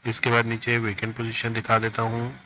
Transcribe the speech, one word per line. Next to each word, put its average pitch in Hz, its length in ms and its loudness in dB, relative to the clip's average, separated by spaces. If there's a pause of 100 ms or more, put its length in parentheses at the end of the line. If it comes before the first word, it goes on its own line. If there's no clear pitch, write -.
इसके 117 260 0
बाद 117 140 6
नीचे 117 340 0
vacant 113 360 -4
position 113 380 -4
दिखा 113 260 2
देता 113 240 -2
हूँ। 117 220 0 (200)